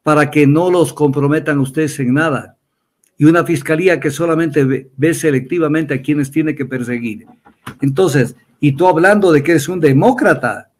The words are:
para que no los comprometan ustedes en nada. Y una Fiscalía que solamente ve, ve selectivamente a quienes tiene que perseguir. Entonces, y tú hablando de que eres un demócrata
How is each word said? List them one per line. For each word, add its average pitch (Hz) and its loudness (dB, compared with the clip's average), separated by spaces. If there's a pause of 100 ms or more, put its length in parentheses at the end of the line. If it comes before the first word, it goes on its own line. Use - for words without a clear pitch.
para 147 0
que 147 4
no 170 2
los 165 0
comprometan 147 -2
ustedes 147 -4
en 127 -2
nada. 139 -4 (600)
Y 147 4
una 165 4
Fiscalía 160 -2
que 156 -4
solamente 160 -2
ve, 135 -4
ve 156 0
selectivamente 156 -2
a 131 -6
quienes 143 -4
tiene 156 -2
que 139 -8
perseguir. 120 -8 (540)
Entonces, 139 0 (240)
y 147 2
tú 170 2
hablando 185 4
de 143 4
que 160 0
eres 156 0
un 185 -6
demócrata 151 0